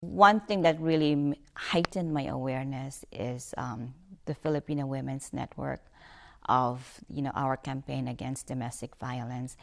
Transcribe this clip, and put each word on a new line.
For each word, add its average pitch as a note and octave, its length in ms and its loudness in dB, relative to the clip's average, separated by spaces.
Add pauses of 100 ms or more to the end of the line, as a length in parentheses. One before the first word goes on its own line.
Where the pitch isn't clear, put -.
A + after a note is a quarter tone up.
One G3+ 400 8
thing G3 200 0
that D#3+ 180 6
really D#3 340 4
m-, C#3+ 220 2 (200)
heightened E3+ 580 0
my C#3 120 0
awareness C3+ 880 -4
is, B2+ 460 -6
um, B2 360 -6 (320)
the D3+ 100 -4
Filipino D3 500 -2
Women's C3+ 480 -6
Network C3+ 480 -6 (640)
of, B2+ 520 0 (100)
you C#3+ 120 -6
know, C3+ 120 -2
our C3 240 0
campaign C3+ 500 -4
against B2+ 400 -8
domestic A#2+ 500 -6
violence. B2 640 -6